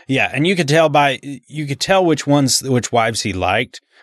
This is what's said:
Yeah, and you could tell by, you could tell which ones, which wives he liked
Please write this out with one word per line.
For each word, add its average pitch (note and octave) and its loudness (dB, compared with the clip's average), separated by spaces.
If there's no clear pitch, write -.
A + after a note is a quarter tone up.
Yeah, A#2+ 0
and C#3+ 0
you G3 2
could E3+ -2
tell D#3 4
by, C#3+ 2
you C#3+ -12
could C#3 -6
tell F#3+ 2
which D#3+ 0
ones, C#3+ 2
which B2+ 0
wives A2+ 0
he G2+ -4
liked F#2 -2